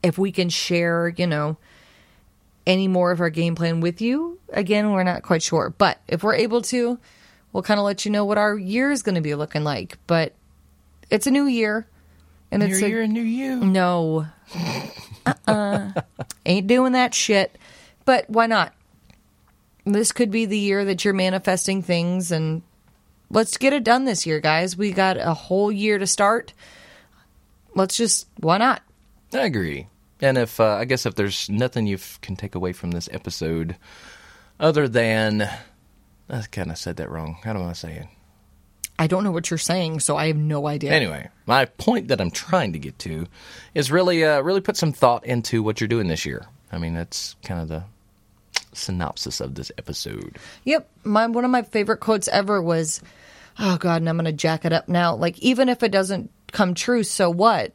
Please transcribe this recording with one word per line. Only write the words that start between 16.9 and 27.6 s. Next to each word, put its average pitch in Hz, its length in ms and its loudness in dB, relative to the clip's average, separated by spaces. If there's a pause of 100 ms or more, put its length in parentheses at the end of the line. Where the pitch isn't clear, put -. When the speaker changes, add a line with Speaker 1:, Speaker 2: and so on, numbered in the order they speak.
Speaker 1:
that 254 220 2
shit. - 440 2 (480)
But 254 240 4
why 226 160 4
not? 214 260 0 (1120)
This 208 280 2
could 240 180 2
be 226 160 0
the 208 120 0
year 202 280 2
that 196 180 -2
you're 202 100 4
manifesting 190 680 0
things, 175 500 0
and 160 300 -2 (680)
let's - 280 0
get 269 160 4
it 262 100 0
done 247 220 4
this 202 200 -2
year, 156 140 0
guys. 165 360 2
We 202 160 -2
got 190 260 2
a 165 160 0
whole 202 360 0
year 208 280 0
to 190 80 -2
start. 208 480 2 (1200)